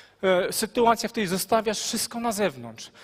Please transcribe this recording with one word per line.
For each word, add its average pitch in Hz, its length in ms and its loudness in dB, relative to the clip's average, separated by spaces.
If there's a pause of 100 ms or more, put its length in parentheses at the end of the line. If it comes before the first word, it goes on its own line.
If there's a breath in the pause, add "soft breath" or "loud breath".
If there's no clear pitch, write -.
(220 loud breath)
e, 185 300 2
sytuacja, 226 560 2
w - 40 -6
której 220 140 -2
zostawiasz 208 540 0
wszystko - 400 -4
na 233 120 -2
zewnątrz, 131 580 -4 (140 loud breath)